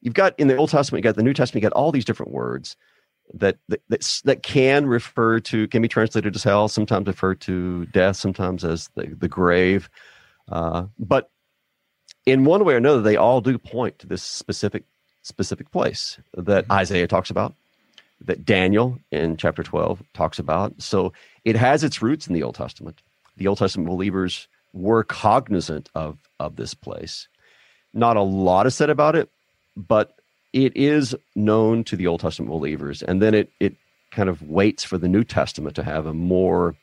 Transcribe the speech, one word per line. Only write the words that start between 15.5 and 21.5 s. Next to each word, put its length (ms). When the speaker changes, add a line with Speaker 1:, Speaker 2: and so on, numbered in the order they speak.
Speaker 1:
place 480
that 300
Speaker 2:
Mm-hmm. 80
Speaker 1:
Isaiah 340
talks 220
about, 240
that 240
Daniel 520
in 260
chapter 260
twelve 380
talks 260
about. 420
So 320
it 100